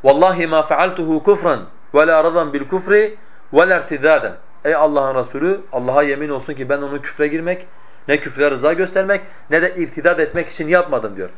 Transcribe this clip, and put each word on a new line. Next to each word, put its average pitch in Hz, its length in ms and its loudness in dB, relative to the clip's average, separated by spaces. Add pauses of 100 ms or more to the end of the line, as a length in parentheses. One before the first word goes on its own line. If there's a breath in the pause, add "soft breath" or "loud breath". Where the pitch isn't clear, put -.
"Vallahi 170 420 4
ma 156 160 2
fealtuhu 160 600 0
kufran 175 380 2 (340)
ve 147 120 8
la 160 180 6
radan 165 280 0
bil 139 160 -6
kufri 196 480 0 (360 soft breath)
ve 165 160 6
la 185 80 4
irtidaden." 147 560 2 (320)
"Ey 156 100 0
Allah'ın 143 400 2
Resulü, 143 460 -2 (120)
Allah'a 127 300 2
yemin 143 260 -2
olsun 143 260 -6
ki 131 140 -8
ben 143 140 0
onu 139 200 -8
küfre - 260 -2
girmek, 165 380 -4 (420 soft breath)
ne 147 120 2
küfre 143 300 0
rıza 135 220 0
göstermek, 190 480 0 (300 loud breath)
ne 160 120 4
de 180 120 0
irtidad 165 440 0
etmek 160 300 -2
için 156 200 -8
yapmadım." 139 480 0
diyor. 92 220 -8